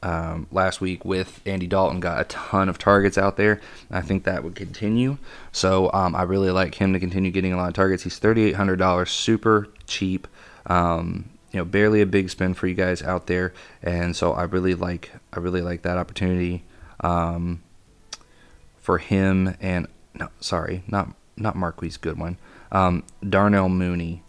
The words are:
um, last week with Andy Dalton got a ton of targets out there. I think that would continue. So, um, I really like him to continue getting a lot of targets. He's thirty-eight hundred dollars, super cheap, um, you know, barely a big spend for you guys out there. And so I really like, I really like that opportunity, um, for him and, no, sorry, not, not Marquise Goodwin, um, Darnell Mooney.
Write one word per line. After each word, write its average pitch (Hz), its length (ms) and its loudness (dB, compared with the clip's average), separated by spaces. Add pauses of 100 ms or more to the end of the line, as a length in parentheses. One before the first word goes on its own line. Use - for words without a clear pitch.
um, 82 500 -4
last 95 260 0
week 92 240 -4
with 92 420 -4
Andy 92 220 -4
Dalton 92 320 2
got 87 220 -2
a - 40 0
ton - 440 -2
of 87 80 -4
targets 101 400 4
out 98 180 2
there. 104 240 2 (320)
I 92 80 -4
think 95 240 -2
that 92 220 -4
would 87 100 -10
continue. 110 640 -2 (340)
So, 95 400 2
um, 90 240 2
I 92 60 0
really 92 300 2
like 92 240 0
him 98 180 2
to 92 80 2
continue 92 280 0
getting 92 220 0
a 90 60 -2
lot 90 100 -2
of 85 60 -4
targets. 95 300 2
He's - 160 -8
thirty-eight 107 360 4
hundred 98 220 2
dollars, 90 340 2
super 107 560 2 (180)
cheap, - 440 -4 (360)
um, 85 640 0 (220)
you 98 60 -4
know, 87 80 -2
barely 104 340 4
a 104 60 6
big 95 240 2
spend 92 260 -2
for - 120 -2
you 90 80 0
guys 92 280 0
out 90 240 -4
there. 90 260 0 (300)
And 87 320 0
so 87 160 0
I 82 120 -2
really 90 320 0
like, 87 360 -6 (220)
I - 60 -6
really 90 220 -2
like 87 200 -4
that 90 160 -2
opportunity, 90 680 -2 (380)
um, 85 640 -2 (1120)
for 90 240 0
him 95 600 2
and, 90 260 -2 (280)
no, - 160 -10 (100)
sorry, 90 480 -4
not, 101 260 -2 (220)
not 107 220 -4
Marquise 85 400 -6
Goodwin, 82 400 -6 (340)
um, 92 320 2 (240)
Darnell 98 400 4
Mooney. 90 600 -2